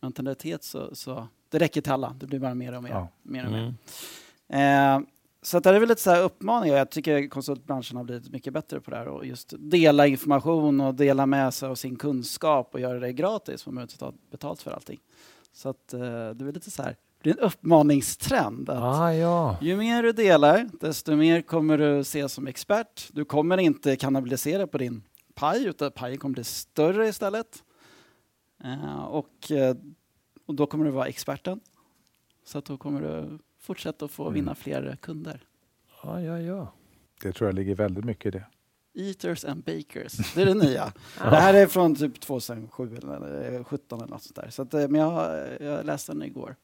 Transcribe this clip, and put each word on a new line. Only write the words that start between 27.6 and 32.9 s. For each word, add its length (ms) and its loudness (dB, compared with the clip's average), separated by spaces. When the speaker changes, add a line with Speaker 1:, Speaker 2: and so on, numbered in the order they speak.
Speaker 1:
Eh, 400 -10
och, 480 -8
eh, 240 2
och 100 -8
då 100 2
kommer 200 -2
du 60 0
vara 160 -2
experten. 520 -8
Så 120 -12
att 80 -10
då 120 -12
kommer 240 -8